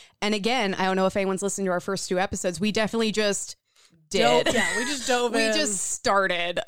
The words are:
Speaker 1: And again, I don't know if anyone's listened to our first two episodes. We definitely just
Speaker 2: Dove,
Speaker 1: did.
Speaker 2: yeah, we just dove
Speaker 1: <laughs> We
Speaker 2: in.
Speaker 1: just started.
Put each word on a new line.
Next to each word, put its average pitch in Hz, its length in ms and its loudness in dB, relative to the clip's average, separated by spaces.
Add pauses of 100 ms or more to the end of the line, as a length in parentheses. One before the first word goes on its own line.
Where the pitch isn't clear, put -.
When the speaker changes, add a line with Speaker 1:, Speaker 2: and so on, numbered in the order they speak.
(220)
Speaker 1:
And 208 120 0
again, 214 400 0
I 185 100 -2
don't 190 120 2
know 190 100 4
if 190 100 -2
anyone's 190 260 0
listened 196 240 -2
to 180 60 0
our 175 80 0
first - 280 -4
two 185 120 0
episodes. 185 400 -4
We 208 120 0
definitely 220 400 0
just 202 440 -2 (540)
Speaker 2:
Dove, 233 340 4
Speaker 1:
did. 294 100 2
Speaker 2:
yeah, 220 120 2 (120)
we 247 80 -2
just 269 200 -4
dove 247 260 2
Speaker 1:
<laughs> - 20 -2
We 226 140 2
Speaker 2:
in. 220 40 0
Speaker 1:
just 214 240 0 (140)
started. 180 760 0